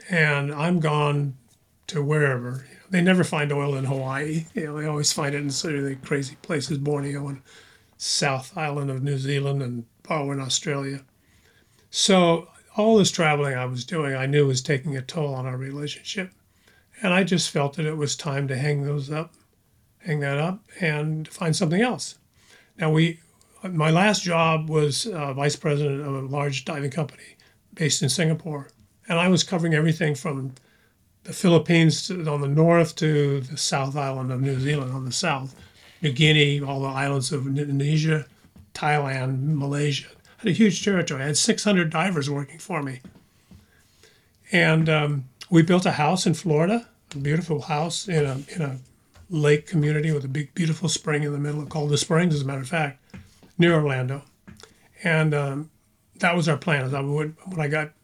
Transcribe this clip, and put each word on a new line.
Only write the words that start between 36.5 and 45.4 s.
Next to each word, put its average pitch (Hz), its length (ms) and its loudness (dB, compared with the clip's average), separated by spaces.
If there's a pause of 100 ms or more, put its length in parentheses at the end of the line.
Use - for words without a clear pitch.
all 135 180 -4
the 135 80 -2
islands 135 440 -2
of 131 140 -4
Indonesia, 147 800 0 (480)
Thailand, 135 680 0
Malaysia. 143 640 -2
I - 340 -20
had 220 60 -2
a 175 40 4
huge 202 320 2
territory. 170 380 0
I 139 40 -4
had 147 100 -2
six - 280 0
hundred 180 260 2
divers 160 400 -2
working 143 280 -6
for 160 240 -6
me. 135 180 -8 (1500)
And, 160 360 4
um, 147 360 0 (240)